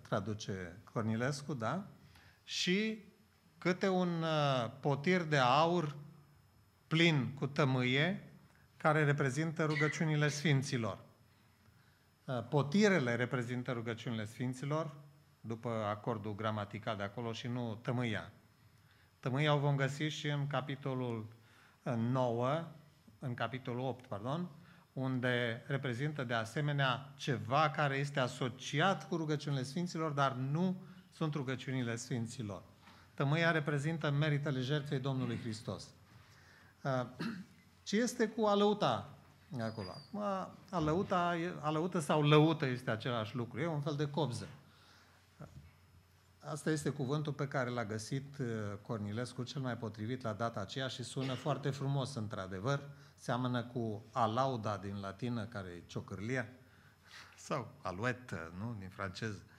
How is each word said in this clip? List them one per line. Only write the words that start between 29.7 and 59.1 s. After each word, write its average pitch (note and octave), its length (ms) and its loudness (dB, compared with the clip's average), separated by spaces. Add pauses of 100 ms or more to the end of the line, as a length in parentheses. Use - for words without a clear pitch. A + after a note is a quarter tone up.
dar C#3 220 2
nu D#3 480 0 (300)
sunt D#3 220 -2
rugăciunile C3 640 -2
sfinților. A2+ 680 -6 (500)
Tămâia E3 380 4
reprezintă D#3 600 0
meritele C#3+ 480 2
jertfei C#3 400 0
Domnului B2+ 400 -2
Hristos. G#2+ 500 -6 (920)
Uh, B2+ 240 0 (380)
<clears throat> - 400 -20
ce - 140 0
este A#3 300 2
cu A3 180 0
alăuta G3+ 720 4 (440)
acolo? A2 280 -4
Acum, - 320 -10 (480)
alăuta F3 680 2
e, E3+ 220 -4
alăută D#3 400 0
sau D3+ 220 4
lăută D3+ 440 8
este B2 260 -2
același A2 440 -2
lucru. A2+ 240 -4
E E3 80 0
un D3+ 140 -2
fel D3 140 -2
de D3 140 0
cobză. A#2+ 380 -2 (1900)
Asta D3 300 -4
este D3+ 200 2
cuvântul C#3+ 440 -2
pe C#3+ 140 -2
care B2+ 220 0
l-a A#2+ 160 -2
găsit, B2 520 -6
uh, B2+ 100 -2 (340)
Cornilescu A#2 640 -4
cel C3+ 180 -6
mai B2 160 -2
potrivit A2 440 -6
la A2 120 -2
data A2+ 260 -2
aceea C3 280 -4
și B2+ 160 -8
sună C3 300 -4
foarte C#3 360 -2
frumos, C#3 440 -2
într-adevăr. G#2 760 -2 (260)
Seamănă B2 480 -2
cu A2+ 480 -6
alauda A2+ 640 2
din G2 220 -6
latină, G2+ 460 -4
care F#2+ 220 -8
e F2 180 -12
ciocârlia, G#2 640 -6 (920)
sau B2 340 -6 (100)
aluetă, F#2 760 -4
nu? A2+ 220 -6
Din F#2+ 100 -10
franceză. G2 520 -6 (180)